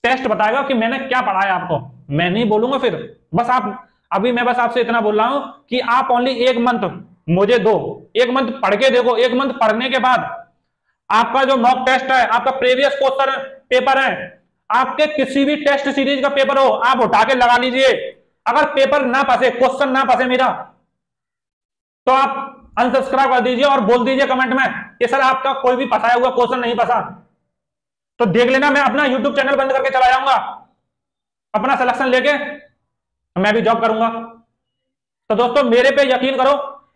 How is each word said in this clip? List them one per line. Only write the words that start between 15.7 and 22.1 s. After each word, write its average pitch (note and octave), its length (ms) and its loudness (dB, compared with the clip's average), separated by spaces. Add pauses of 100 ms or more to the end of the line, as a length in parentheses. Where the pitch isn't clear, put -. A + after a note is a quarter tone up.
series C4+ 320 -2
का C#4+ 80 0
पेपर C#4 280 0
हो, C4+ 120 4
आप A#3 300 0
उठा G#3+ 240 2
के C4 120 0
लगा A#3+ 220 4
लीजिए। B3+ 280 0 (640)
अगर C#4 280 0
paper C4+ 300 2
ना B3+ 180 0
फंसे, B3+ 280 0
क्वेश्चन C4 400 0
ना C4 120 0
फंसे B3+ 220 2
मेरा, B3+ 260 0 (1500)
तो B3+ 60 2